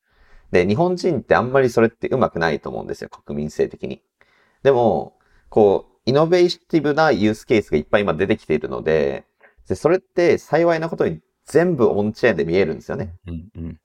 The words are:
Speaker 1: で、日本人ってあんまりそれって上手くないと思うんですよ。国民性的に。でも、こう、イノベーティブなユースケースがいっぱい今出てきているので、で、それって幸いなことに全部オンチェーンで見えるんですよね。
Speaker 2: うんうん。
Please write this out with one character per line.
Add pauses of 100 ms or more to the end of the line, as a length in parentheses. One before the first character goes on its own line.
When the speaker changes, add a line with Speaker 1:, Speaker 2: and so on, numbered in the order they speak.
(520)
Speaker 1:
で、
日
本
人
っ
て
あ
ん
ま
り
そ
れ
っ
て
上
手
く
な
い
と
思
う
ん
で
す
よ。
国
民
性
的
に。 (640)
で
も、 (320)
こ
う、 (100)
イ
ノ
ベ
ー
テ
ィ
ブ
な
ユ
ー
ス
ケ
ー
ス
が
い
っ
ぱ
い
今
出
て
き
て
い
る
の
で、 (420)
で、
そ
れ
っ
て
幸
い
な
こ
と
に (260)
全
部
オ
ン
チ
ェ
ー
ン
で
見
え
る
ん
で
す
よ
ね。 (120)
Speaker 2:
う
ん
う
ん。